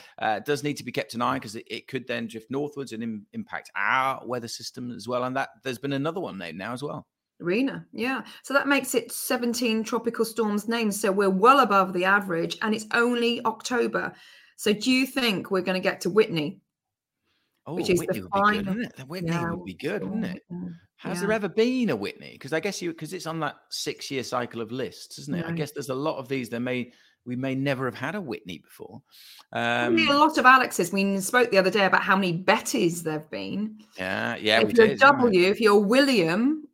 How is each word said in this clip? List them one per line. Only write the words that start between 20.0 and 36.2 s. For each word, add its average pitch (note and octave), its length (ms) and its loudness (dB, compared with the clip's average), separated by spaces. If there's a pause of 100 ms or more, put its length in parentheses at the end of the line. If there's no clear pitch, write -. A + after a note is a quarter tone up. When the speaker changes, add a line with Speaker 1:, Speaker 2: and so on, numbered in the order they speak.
Speaker 1:
wouldn't G3 220 -4
it? - 260 -8
Speaker 2:
yeah, F3 80 -10 (380)
Speaker 1:
Has F#3+ 220 -8
Speaker 2:
yeah. - 20 -6
Speaker 1:
there G3+ 120 0
ever G#3 160 -2
been A#3 420 2
a B2 60 2
Whitney? F2+ 420 -8
'Cause C3+ 140 -8
I D#3+ 60 0
guess F#3+ 240 -4
you, E3+ 100 -4
'cause D#3+ 200 -12
it's D#3+ 140 -10
on D#3+ 120 -6
that D3+ 180 -4 (140)
six-year - 540 -6
cycle A#2 360 -6
of A2 120 -8
lists, - 480 -10
isn't C#3 140 -10
it? E3+ 120 -4
I E3 40 -8
Speaker 2:
No. E3+ 60 -4
Speaker 1:
guess D3 140 -6
there's C#3 180 -10
a B2+ 60 -6
lot C#3+ 240 -4
of B2+ 80 -12
these B2+ 220 -4
that A#2 100 -6
may, B2 340 -4 (320)
we B2 120 -6
may C3 180 -4
never C3+ 300 -2
have A#2+ 100 -4
had C#3+ 220 -6
a G#3 40 -6
Whitney A2 380 -10
before. - 420 -20 (520)
Speaker 2:
Probably A#2+ 560 2
Speaker 1:
Um, C#4+ 80 4
Speaker 2:
a - 20 4
lot D4+ 200 4
of B3 60 2
Alexes. B3 480 6
We G3 280 0
spoke A#3 320 2
the G3 60 6
other F#3+ 120 4
day G#3 140 4
about F#3 180 4
how F#3+ 140 4
many F#3+ 200 2
Bettys F#3 680 0
there've D#3 260 -6
been. G#3+ 480 -6 (180)
Speaker 1:
Yeah, G#2+ 400 -4
yeah, G#2+ 240 4
Speaker 2:
If A3 60 4
Speaker 1:
we G#3+ 80 -2
Speaker 2:
you're A3+ 140 10
Speaker 1:
did, G3+ 100 0
didn't C4+ 200 8
we? B3+ 120 2
Speaker 2:
W, F3+ 180 6
if G#3 120 0
you're G#3 180 8
William A#3+ 960 4